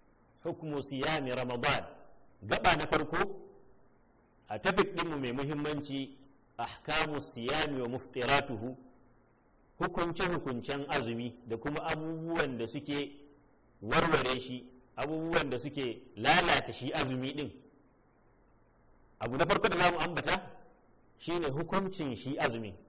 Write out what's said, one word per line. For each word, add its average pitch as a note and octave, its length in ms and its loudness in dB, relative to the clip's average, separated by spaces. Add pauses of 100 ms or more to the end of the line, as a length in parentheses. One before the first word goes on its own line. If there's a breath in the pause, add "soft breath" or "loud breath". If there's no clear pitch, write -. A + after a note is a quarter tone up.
(440)
Hukmu C#3+ 380 -4
siyami C#3 520 0
Ramadan. B2 500 2 (580)
Gaba D#3+ 340 6
na D3+ 100 0
farko, D#3 320 2 (1300)
a G#2+ 100 -6
topic F#3+ 380 2
ɗinmu D#3+ 240 0
mai B2 120 0
muhimmanci, C#3 840 -2 (420)
ahkamu D3+ 600 -2
siyami C#3 640 0
wa A#2+ 60 0
muftiratuhu, B2+ 880 0 (1040)
hukunce-hukuncen C#3+ 1080 -2
azumi A#2+ 460 -2 (120)
da A2+ 100 -2
kuma D3 300 -4
abubuwan D#3+ 720 -2
da A2+ 80 -2
suke C#3+ 460 -4 (720)
warware C3 580 2
shi, B2+ 260 -8 (300)
abubuwan D#3 540 0
da B2 80 0
suke C3+ 440 -4 (140)
lalata C3+ 560 4
shi B2+ 200 -6
azumi C3 400 -2
ɗin. D3 180 -4 (1700)
Abu A#2 180 -2
na E3 100 6
farko G#3+ 220 4
da E3+ 80 0
za F3 160 6
mu E3+ 80 -2
ambata E3+ 500 0 (680)
shi F3 200 -2
ne D#3 100 0
hukuncin E3+ 680 -2
shi C#3+ 220 -4
azumi. A2+ 360 -2 (140)